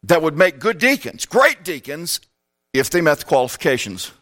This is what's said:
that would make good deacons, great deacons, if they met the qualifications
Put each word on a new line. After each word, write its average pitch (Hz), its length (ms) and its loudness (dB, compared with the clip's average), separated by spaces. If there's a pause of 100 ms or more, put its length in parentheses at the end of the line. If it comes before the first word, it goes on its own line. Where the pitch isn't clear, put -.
that 165 200 4
would 156 140 -2
make 175 220 2
good 190 200 -2
deacons, 247 460 -2
great 269 380 2
deacons, 160 580 -10 (520)
if 131 180 0
they 175 100 2
met 156 200 2
the - 40 -14
qualifications 127 880 -2 (120)